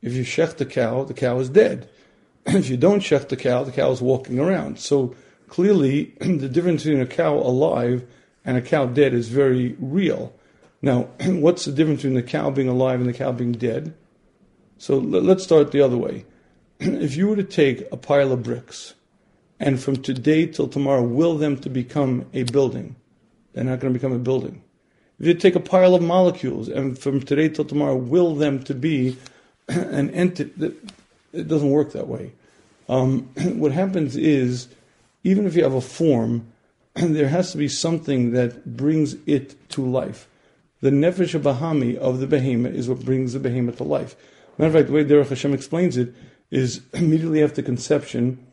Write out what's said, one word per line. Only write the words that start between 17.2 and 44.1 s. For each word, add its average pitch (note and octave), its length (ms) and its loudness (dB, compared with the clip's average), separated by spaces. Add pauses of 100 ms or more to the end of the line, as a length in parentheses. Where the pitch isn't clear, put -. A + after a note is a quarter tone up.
were G#3+ 80 0
to G3 80 -2
take C#3 460 0
a - 60 -10
pile C#3 360 2
of B2+ 100 -2
bricks, - 520 -10 (680)
and C3+ 200 2
from C3+ 160 -2
today C#3 500 0
till D#3+ 220 -4
tomorrow C#3 340 0
will D3+ 360 2
them D3 200 0
to C#3 120 -10
become B2+ 640 -2
a C3+ 80 -2
building, B2+ 540 -2 (560)
they're B2 120 -6
not B2+ 160 -4
gonna C3 140 -2
become C3 180 -4
a A#2+ 60 -4
building. C3 440 -4 (560)
If - 80 -4
you E3+ 80 4
take F3+ 200 4
a F3+ 60 2
pile F#3 340 4
of F3 80 4
molecules, E3+ 680 2
and C3+ 300 -4
from C#3 240 -2
today D3+ 260 2
till D3+ 160 -2
tomorrow C#3+ 320 0
will D#3 380 2
them C#3+ 300 0
to C#3 100 -6
be B2+ 420 -2 (260)
<clears throat> - 260 -20
an C#3+ 420 -2
entity, E3 640 -4 (580)
it D#3+ 160 -8
doesn't D3 220 2
work D3 220 2
that - 160 -8
way. - 240 -10 (560)
Um, C3 480 0
<clears throat> - 220 -2
what D3 140 0
happens E3 440 -2
is, B2 520 0 (540)
even F#3+ 240 2
if E3 100 -2
you E3+ 60 4
have C3+ 120 2
a C3 60 0
form, A#2 720 0 (180)
<clears throat> - 240 -20
there D3+ 340 2
has F3+ 240 0
to D#3 60 -10
be D3 100 -2
something C#3+ 640 -2
that A#2+ 440 -4
brings D3 380 0 (120)
it - 440 -4
to C3+ 160 -4
life. C3 420 -6 (520)
The C3+ 100 2
nefesh E3 500 2
habahami C#3 560 0
of B2+ 220 -2
the C3+ 80 -4
behemoth B2+ 480 0
is A#2+ 140 -4
what B2+ 160 -4
brings C3 280 0
the C3+ 80 -6
behemoth B2 380 -2
to A#2+ 60 -6
life. C#3+ 320 -4 (420)